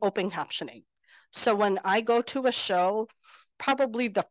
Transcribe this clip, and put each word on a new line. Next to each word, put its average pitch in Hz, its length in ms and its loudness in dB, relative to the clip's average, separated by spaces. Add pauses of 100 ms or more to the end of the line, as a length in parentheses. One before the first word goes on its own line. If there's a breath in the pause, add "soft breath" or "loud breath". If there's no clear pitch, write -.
open 196 260 -2
captioning. 156 540 -8 (480 soft breath)
So - 240 2
when 202 300 2
I 196 160 2
go 233 220 2
to 254 240 -4
a 247 60 4
show, 196 540 0 (520 loud breath)
probably 254 500 0
the 185 220 -2